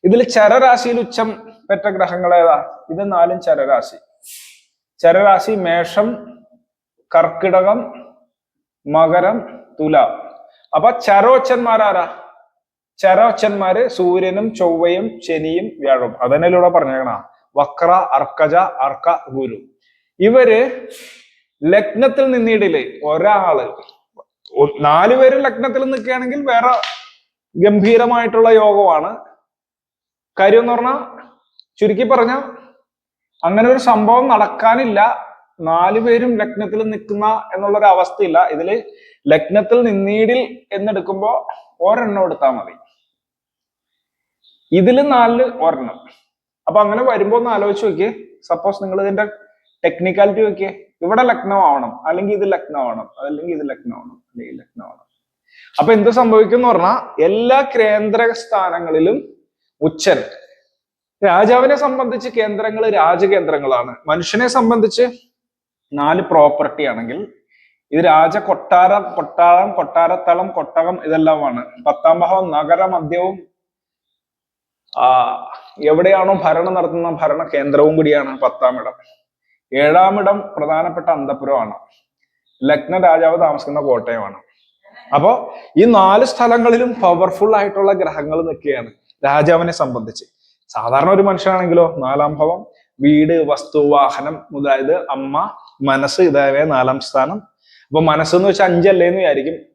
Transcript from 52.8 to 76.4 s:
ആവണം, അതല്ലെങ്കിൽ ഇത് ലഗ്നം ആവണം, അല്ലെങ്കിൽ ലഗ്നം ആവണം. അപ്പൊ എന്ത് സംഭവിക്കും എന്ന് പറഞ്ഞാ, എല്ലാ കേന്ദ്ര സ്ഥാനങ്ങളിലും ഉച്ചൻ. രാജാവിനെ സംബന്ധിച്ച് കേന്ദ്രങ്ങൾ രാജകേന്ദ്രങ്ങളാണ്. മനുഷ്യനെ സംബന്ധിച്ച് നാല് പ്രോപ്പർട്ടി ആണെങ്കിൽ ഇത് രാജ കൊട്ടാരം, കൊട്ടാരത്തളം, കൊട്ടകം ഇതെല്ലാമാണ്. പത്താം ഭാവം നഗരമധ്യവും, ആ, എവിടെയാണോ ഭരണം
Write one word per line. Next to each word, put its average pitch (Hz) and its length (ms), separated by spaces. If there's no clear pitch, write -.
ആവണം, 113 280
അതല്ലെങ്കിൽ 151 360
ഇത് 147 140
ലഗ്നം 120 280
ആവണം, - 300
അല്ലെങ്കിൽ - 280
ലഗ്നം - 300
ആവണം. - 220
അപ്പൊ 156 140
എന്ത് 208 160
സംഭവിക്കും 220 480
എന്ന് 247 100
പറഞ്ഞാ, 202 560
എല്ലാ 240 560
കേന്ദ്ര 214 520
സ്ഥാനങ്ങളിലും 175 1000
ഉച്ചൻ. 160 420
രാജാവിനെ 240 500
സംബന്ധിച്ച് 254 540
കേന്ദ്രങ്ങൾ 220 600
രാജകേന്ദ്രങ്ങളാണ്. 156 1080
മനുഷ്യനെ 175 400
സംബന്ധിച്ച് 233 600
നാല് 147 280
പ്രോപ്പർട്ടി 147 640
ആണെങ്കിൽ 120 500
ഇത് 165 140
രാജ 160 320
കൊട്ടാരം, 185 800
കൊട്ടാരത്തളം, 175 720
കൊട്ടകം 165 580
ഇതെല്ലാമാണ്. 151 800
പത്താം 165 340
ഭാവം 180 320
നഗരമധ്യവും, 175 960
ആ, 123 320
എവിടെയാണോ 185 480
ഭരണം 175 400